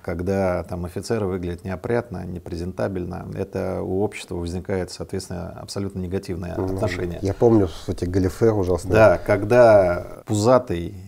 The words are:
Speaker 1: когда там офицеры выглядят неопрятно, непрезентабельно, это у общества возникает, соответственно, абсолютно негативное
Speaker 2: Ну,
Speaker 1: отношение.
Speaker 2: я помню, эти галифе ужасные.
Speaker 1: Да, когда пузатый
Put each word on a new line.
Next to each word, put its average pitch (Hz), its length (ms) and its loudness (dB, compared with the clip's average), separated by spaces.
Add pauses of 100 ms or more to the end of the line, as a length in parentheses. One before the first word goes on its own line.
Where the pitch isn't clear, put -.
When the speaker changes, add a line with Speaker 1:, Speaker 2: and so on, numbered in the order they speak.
Speaker 1:
когда 90 640 -2
там 87 220 -8
офицеры 104 400 -4
выглядят 90 400 -4
неопрятно, 95 600 -4
непрезентабельно, 90 1080 -6
это 92 460 -6
у 92 220 -2
общества - 320 -6
возникает, 87 560 -6
соответственно, 87 680 -10
абсолютно 98 400 -8
негативное 90 580 -6
Speaker 2:
Ну, 95 160 -2
Speaker 1:
отношение. 90 480 -4
Speaker 2:
я 98 120 0
помню, 113 360 4 (180)
эти 92 180 -4
галифе 92 460 2
ужасные. 92 420 0
Speaker 1:
Да, 90 240 8
когда 104 1080 4
пузатый 104 680 2 (140)